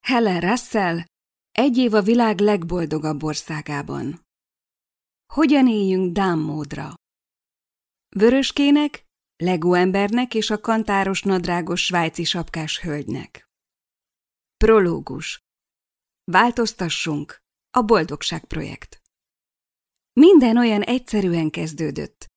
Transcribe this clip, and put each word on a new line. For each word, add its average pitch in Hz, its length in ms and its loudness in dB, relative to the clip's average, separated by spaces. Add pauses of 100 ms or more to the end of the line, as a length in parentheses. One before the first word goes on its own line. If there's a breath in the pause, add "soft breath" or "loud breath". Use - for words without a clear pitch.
Helen 220 400 0
Russell, 185 580 -2 (600)
Egy 247 180 2
év 247 180 2
a 214 80 4
világ 220 380 2
legboldogabb 165 840 -2
országában. 147 1040 -8 (1080)
Hogyan 277 340 4
éljünk 190 440 0
dán 180 260 0
módra? 151 560 -8 (1200)
Vöröskének, 285 880 2 (320)
Lego 175 360 0
embernek 196 640 0
és 220 160 -2
a 208 100 -4
kantáros 202 600 -2
nadrágos 180 640 -2
svájci 170 400 -2
sapkás 160 560 -6
hölgynek. - 680 -10 (1080)
Prológus. 175 800 2 (840)
Változtassunk, 180 1120 -2 (320)
a 254 120 0
boldogság 185 640 -2
projekt. - 580 -12 (1120)
Minden 269 440 8
olyan 226 260 2
egyszerűen 190 680 -2
kezdődött. 156 760 -8 (100)